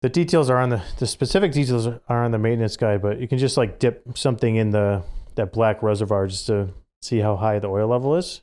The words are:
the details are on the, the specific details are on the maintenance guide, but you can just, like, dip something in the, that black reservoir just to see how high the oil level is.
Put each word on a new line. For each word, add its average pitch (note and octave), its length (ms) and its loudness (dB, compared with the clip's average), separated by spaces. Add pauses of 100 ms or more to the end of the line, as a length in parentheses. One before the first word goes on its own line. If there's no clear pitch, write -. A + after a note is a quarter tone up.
the B2 60 2
details E3 420 2
are B2+ 80 4
on B2+ 100 2
the, A2+ 140 -2 (160)
the B2 80 -2
specific F3+ 440 0
details B2 360 0
are A#2+ 360 -2
on A#2+ 80 0
the A2+ 60 0
maintenance A2+ 400 0
guide, G#2 240 0
but G#2 180 -2
you B2 80 -6
can B2+ 120 0
just, C3 180 0
like, A2+ 220 0
dip B2 360 -2
something A#2 400 0
in A2 140 2
the, G2+ 320 2 (320)
that G#2 180 -2
black A2 300 2
reservoir G2+ 460 0
just F#2+ 180 -8
to G2+ 240 0 (320)
see - 180 -2
how G#2 160 2
high G#2+ 220 0
the G2+ 100 -4
oil G2+ 200 0
level B2 280 0
is. - 280 -4